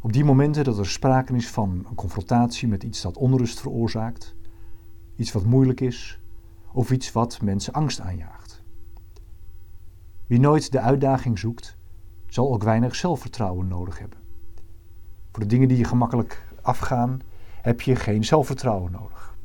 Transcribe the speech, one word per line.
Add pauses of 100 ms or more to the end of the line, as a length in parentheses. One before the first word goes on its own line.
Op
die
momenten
dat
er
sprake
is
van
een
confrontatie
met
iets
dat
onrust
veroorzaakt, (800)
iets
wat
moeilijk
is (520)
of
iets
wat
mensen
angst
aanjaagt. (1600)
Wie
nooit
de
uitdaging
zoekt, (500)
zal
ook
weinig
zelfvertrouwen
nodig
hebben. (1120)
Voor
de
dingen
die
je
gemakkelijk (160)
afgaan, (400)
heb
je
geen
zelfvertrouwen
nodig.